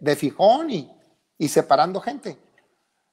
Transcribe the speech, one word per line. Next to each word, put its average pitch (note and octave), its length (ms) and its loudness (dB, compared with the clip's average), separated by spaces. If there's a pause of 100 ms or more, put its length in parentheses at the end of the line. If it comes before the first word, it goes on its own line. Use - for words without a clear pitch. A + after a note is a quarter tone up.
de C#3+ 160 0
fijón A3 540 2
y, D#3+ 200 -8 (460)
y D#3 120 -2
separando D#3 520 0
gente. A#3 380 -10 (760)